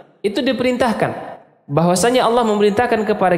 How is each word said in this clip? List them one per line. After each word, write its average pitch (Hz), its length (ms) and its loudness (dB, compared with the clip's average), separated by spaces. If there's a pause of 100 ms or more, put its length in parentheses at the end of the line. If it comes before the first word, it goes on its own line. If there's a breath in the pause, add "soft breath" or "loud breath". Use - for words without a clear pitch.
(220)
itu 202 160 -4
diperintahkan 247 720 0 (560)
bahwasanya 180 600 2
Allah 233 200 2
memerintahkan 214 640 0
kepada 202 300 0